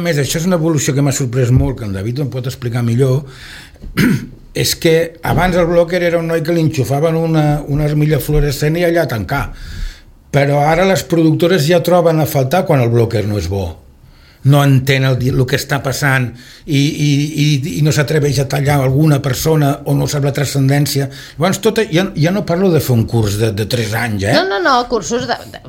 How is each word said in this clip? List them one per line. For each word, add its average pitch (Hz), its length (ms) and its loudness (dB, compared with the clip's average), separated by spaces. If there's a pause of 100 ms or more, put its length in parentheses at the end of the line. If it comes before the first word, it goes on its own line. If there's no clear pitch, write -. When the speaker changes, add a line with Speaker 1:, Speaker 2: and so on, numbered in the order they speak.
Speaker 1:
més, 170 160 0
això 139 160 -2
és 165 80 -4
una 180 160 2
evolució 156 320 0
que 135 80 0
m'ha 139 160 2
sorprès 127 340 0
molt, 131 280 2
que 113 80 -10
en 98 100 -6
David 113 240 -6
em 139 80 -4
pot 120 160 -8
explicar 123 400 -6
millor, 127 380 2 (760)
<clears throat> - 640 -2
és 131 180 0
que 165 460 2
abans 170 340 0
el 180 140 2
blogger 175 320 2
era 170 160 2
un 165 100 -4
noi 165 140 0
que 160 100 -2
li 170 80 2
enxufaven 147 560 0
una, 156 520 2
una 147 200 0
armilla 151 320 2
fluorescent 147 560 0
i 175 80 0
allà 170 220 2
a 123 80 -4
tancar. 110 300 -4 (920)
Però 143 260 2
ara 160 240 2
les 190 240 0
productores 165 600 2
ja 175 120 4
troben 170 400 2
a 147 80 0
faltar 151 380 0
quan 139 180 2
el 117 80 0
blogger 107 340 2
no 104 140 -2
és 85 80 -4
bo. 95 180 -4 (760)
No 143 180 6
entén 135 400 2
el 135 160 2
di-, 123 160 0
el 135 60 2 (100)
que 135 80 0
està - 240 -4
passant 131 460 0 (320)
i, 147 180 -2
i, 147 300 0 (340)
i, 147 40 2 (260)
i 170 100 -4
no 151 100 2
s'atreveix 147 460 0
a 139 80 0
tallar 147 320 0
alguna 139 420 2
persona 143 600 0
o 143 180 -2
no 143 80 0
sap 139 160 -4
la 143 100 0
transcendència. 139 760 0 (240)
Llavors, 185 260 -2
tot, 220 220 0 (100)
ja, 170 220 2
ja 160 180 0
no 196 160 -2
parlo 180 240 2
de 160 100 4
fer - 140 0
un 113 100 4
curs 107 320 0
de, 113 140 0
de 101 160 -4
tres 110 280 -2
anys, 107 280 -4
eh? 101 140 2
Speaker 2:
No, 339 100 2
no, 392 160 -4
no, 277 220 2
cursos 240 420 -4
de, 240 80 -4 (160)
de, - 180 -16